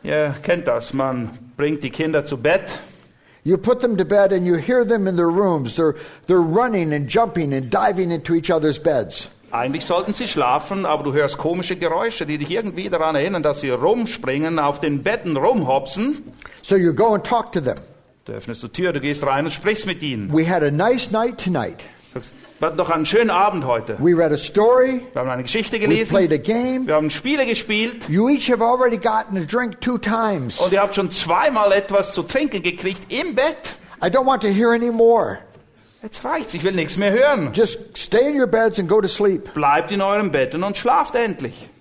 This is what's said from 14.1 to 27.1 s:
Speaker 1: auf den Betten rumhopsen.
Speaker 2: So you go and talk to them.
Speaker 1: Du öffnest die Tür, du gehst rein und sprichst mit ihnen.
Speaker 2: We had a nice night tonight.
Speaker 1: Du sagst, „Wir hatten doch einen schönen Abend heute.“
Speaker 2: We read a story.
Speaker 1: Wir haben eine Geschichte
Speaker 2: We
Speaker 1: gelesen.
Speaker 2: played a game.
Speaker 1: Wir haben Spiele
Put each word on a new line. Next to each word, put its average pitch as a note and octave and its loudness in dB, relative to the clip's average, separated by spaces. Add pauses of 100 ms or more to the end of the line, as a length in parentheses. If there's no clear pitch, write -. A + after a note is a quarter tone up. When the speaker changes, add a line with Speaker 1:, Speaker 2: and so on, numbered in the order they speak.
Speaker 1:
auf C#3+ 0
den D3 -2
Betten F#3 -2
rumhopsen. F#3 0 (380)
Speaker 2:
So - 2
you E3+ 4
go A3 4
and G3+ -2
talk A#3 -2
to E3+ 0
them. B2+ -2 (500)
Speaker 1:
Du A2 -12
öffnest A2 -12
die A2+ -12
Tür, F3 -2
du C#3+ -4
gehst C#3+ -4
rein C#3 0
und D#3 -4
sprichst G#3 -4
mit F3 -6
ihnen. A#2 -4
Speaker 2:
We D#3+ 2
had F3 0
a D3 2
nice G#3 0
night A3+ -2
tonight. C#3 -2 (360)
Speaker 1:
Du B2 -10
sagst, - -16 (260)
„Wir D#3+ 0
hatten D#3 -4
doch E3 0
einen D#3 0
schönen G#3+ 4
Abend F#3 2
heute.“ A2+ -2
Speaker 2:
We E3+ 4
read D#3+ 2
a D3 0
story. B3 4 (120)
Speaker 1:
Wir B2 -4
haben C3 -2
eine B2+ -4
Geschichte A3+ -4
Speaker 2:
We - -2
Speaker 1:
gelesen. F3+ 2
Speaker 2:
played E3+ 4
a D#3 2
game. B3 -2
Speaker 1:
Wir D#3 0
haben D3+ 2
Spiele C4+ -2